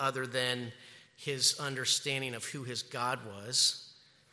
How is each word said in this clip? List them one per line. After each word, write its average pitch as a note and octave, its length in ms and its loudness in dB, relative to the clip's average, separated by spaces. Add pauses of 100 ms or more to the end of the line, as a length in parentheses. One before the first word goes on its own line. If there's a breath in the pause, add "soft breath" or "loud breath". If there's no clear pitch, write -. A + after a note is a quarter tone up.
other C3 260 2
than B2 460 0 (440 loud breath)
his C3+ 440 2
understanding C3+ 760 0
of A2+ 100 -6
who C#3 200 -6
his A#2+ 180 -4
God B2 420 -2
was G#2+ 720 0 (380 soft breath)